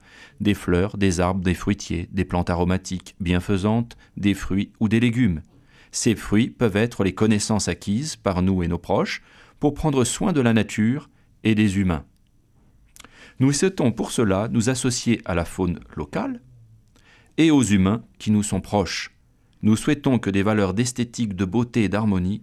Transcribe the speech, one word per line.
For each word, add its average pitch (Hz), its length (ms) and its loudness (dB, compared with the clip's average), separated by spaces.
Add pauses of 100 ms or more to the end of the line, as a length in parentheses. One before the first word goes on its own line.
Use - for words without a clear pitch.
(400)
des 101 140 2
fleurs, 92 440 0
des 95 220 2
arbres, 92 220 0
des 87 120 2
fruitiers, 90 580 -4
des 92 140 -2
plantes 87 240 -2
aromatiques, 90 680 -2
bienfaisantes, 101 800 0 (200)
des 98 180 0
fruits 95 440 -4
ou 110 100 0
des 113 120 2
légumes. 113 400 2 (500)
Ces - 240 0
fruits 104 360 0
peuvent 101 260 -2
être 110 280 0
les 95 100 0
connaissances 107 540 0
acquises 107 480 -4
par 90 260 -2
nous 92 200 0
et 85 60 -2
nos 85 100 -2
proches 120 440 -4 (360)
pour 147 160 0
prendre 139 300 0
soin - 280 -2
de 147 100 2
la 117 100 4
nature 110 560 0 (360)
et 110 100 4
des 104 240 2
humains. 87 260 0 (1400)
Nous 131 120 4
souhaitons 143 380 2
pour - 220 -6
cela 104 360 0
nous 117 200 0
associer 123 560 0
à 92 100 -2
la 85 120 0
faune 90 340 -4 (160)
locale 240 440 -6 (960)
et 165 120 6
aux 143 120 6
humains 101 420 2 (140)
qui - 120 -4
nous 104 120 4
sont 101 180 -4
proches. - 500 -2 (520)
Nous 107 140 4
souhaitons 143 420 0
que 113 100 -2
des 98 140 0
valeurs 101 320 0
d'esthétique, 117 600 -4
de 95 120 -2
beauté 120 380 0
et 95 40 0
d'harmonie 101 540 -2